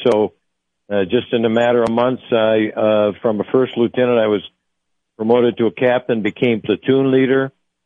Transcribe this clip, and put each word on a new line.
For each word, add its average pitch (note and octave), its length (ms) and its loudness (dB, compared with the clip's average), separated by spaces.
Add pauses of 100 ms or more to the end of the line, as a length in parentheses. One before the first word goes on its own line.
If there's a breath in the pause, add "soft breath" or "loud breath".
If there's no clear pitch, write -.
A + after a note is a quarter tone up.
so, G#2+ 300 0 (540)
uh, G2+ 160 -2
just A2 280 -2
in A#2 120 0
a A2+ 60 0
matter A#2+ 320 0
of A2+ 80 -2
months, A#2+ 400 -2
I, A2 380 2
uh, G#2+ 440 0 (100)
from G#2+ 180 -2
a F#2+ 40 -6
first C3 320 -2
lieutenant, A#2+ 420 0
I A2 100 2
was G#2 200 -2 (680)
promoted A#2 400 2
to A#2 100 0
a G2+ 60 0
captain, B2 500 -2
became A2 380 -2
platoon C3 500 0
leader, C3 400 0 (360)